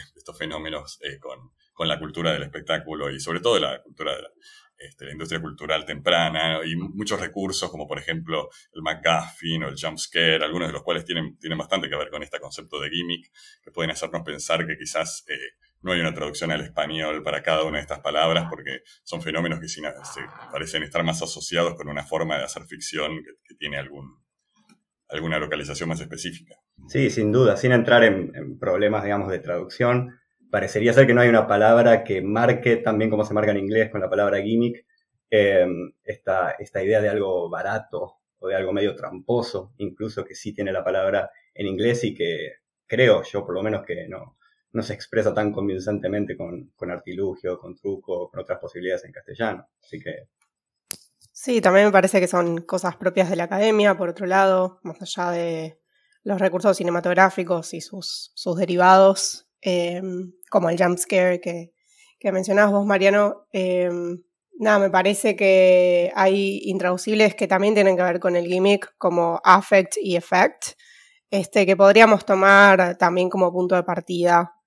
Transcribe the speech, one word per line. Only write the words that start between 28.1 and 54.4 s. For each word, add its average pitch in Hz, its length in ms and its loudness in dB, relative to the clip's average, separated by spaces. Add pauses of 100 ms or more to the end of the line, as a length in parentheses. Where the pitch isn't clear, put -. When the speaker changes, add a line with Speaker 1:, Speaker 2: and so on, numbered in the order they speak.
Speaker 2:
en - 240 -14
problemas, 101 440 0
digamos, 101 260 -4
de 90 100 -4
traducción, 123 800 -4 (320)
parecería 107 420 0
ser 131 140 8
que 120 60 4
no 120 80 6
hay 123 80 6
una 113 180 4
palabra 110 560 6
que 95 180 -4
marque 117 560 2
tan 110 200 -2
bien 110 120 0
como 107 160 0
se 104 80 -8
marca 107 180 0
en 101 60 0
inglés 110 340 0
con 104 100 -8
la 92 80 -4
palabra 98 320 0
gimmick, 117 440 -2 (440)
eh, 98 360 4 (380)
esta, 92 560 -4
esta 101 240 -8
idea 107 160 2
de 104 100 0
algo 95 400 -2
barato 90 680 -8 (220)
o 92 80 -10
de 95 80 -2
algo 95 180 -2
medio 101 220 0
tramposo, 95 840 -6
incluso 101 480 -10
que - 100 -20
sí - 180 -12
tiene 98 180 -4
la 95 120 -4
palabra 95 480 -2 (220)
en 101 140 -8
inglés 107 360 -2
y 78 100 -4
que 80 420 -6 (300)
creo 110 380 4
yo, 101 220 -8
por 87 100 -6
lo 98 80 -6
menos, 107 220 -4
que 85 220 -10
no, - 300 -16 (360)
no 110 100 -4
se 104 100 -10
expresa 104 400 -2
tan 104 200 0
convincentemente 98 840 -4
con, 87 380 -12
con 90 160 -10
artilugio, 90 680 -8
con 90 180 -18
truco, 90 540 -8
con 92 120 -12
otras 90 180 -8
posibilidades 90 460 -8
en 73 80 -20
castellano. 101 540 -8 (140)
Así - 180 -18
que - 280 -14 (1040)
Speaker 3:
Sí, 233 300 -2
también 196 240 6
me 208 60 4
parece 190 280 4
que 180 80 2
son 170 340 -2
cosas 180 360 -6
propias 180 320 0
de 185 80 -2
la 170 80 -4
academia, 202 520 2
por 180 120 -4
otro 185 160 -8
lado, 185 580 2